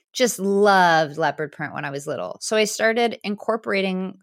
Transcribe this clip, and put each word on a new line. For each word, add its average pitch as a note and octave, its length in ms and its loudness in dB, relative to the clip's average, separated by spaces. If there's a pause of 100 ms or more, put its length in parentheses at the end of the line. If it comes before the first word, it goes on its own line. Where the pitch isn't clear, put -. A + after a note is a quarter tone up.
(120)
just - 260 0
loved F#3 800 4
leopard D3+ 340 -4
print D3 240 -10
when D3 100 -8
I C#3+ 60 -8
was C#3+ 160 -10
little. G#2+ 340 -8
So - 160 -4
I G#3+ 80 4
started A3+ 600 0
incorporating, F#3+ 1000 -4